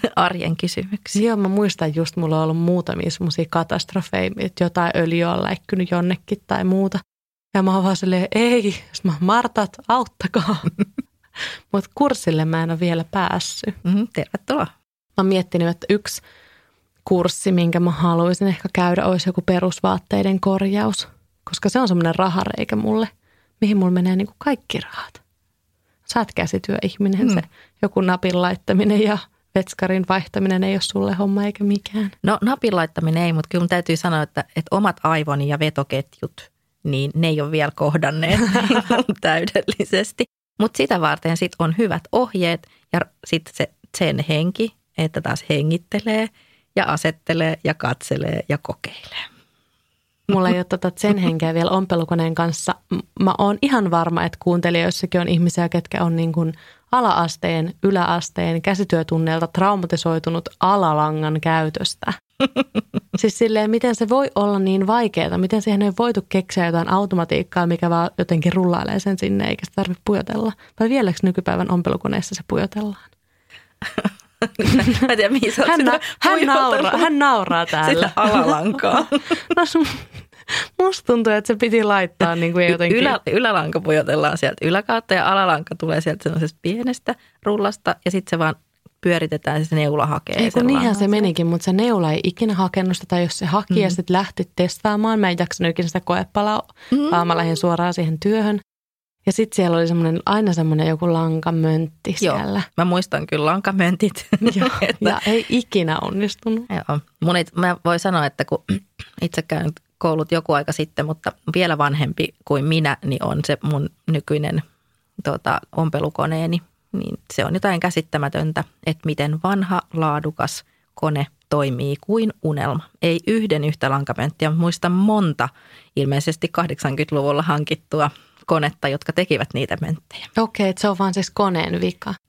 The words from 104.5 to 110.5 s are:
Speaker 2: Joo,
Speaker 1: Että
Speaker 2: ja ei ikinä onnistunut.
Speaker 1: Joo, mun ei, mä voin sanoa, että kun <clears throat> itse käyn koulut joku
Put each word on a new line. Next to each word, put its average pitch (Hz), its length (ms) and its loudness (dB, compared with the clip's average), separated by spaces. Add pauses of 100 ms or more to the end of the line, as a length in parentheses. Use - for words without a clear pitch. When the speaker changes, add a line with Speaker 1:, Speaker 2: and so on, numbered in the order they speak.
Speaker 2:
Joo, 254 120 2 (120)
Speaker 1:
Että - 300 0
Speaker 2:
ja 208 160 -2
ei 220 220 2
ikinä 185 540 0
onnistunut. 208 640 -4 (240)
Speaker 1:
Joo, 147 100 0 (260)
mun 175 120 2
ei, 170 80 0 (120)
mä 180 280 0
voin 170 140 2
sanoa, 175 280 0
että 143 180 -4
kun - 200 -4 (300)
<clears throat> - 280 -16
itse 165 200 -2
käyn 160 280 -4 (280)
koulut 156 340 -2
joku 160 200 0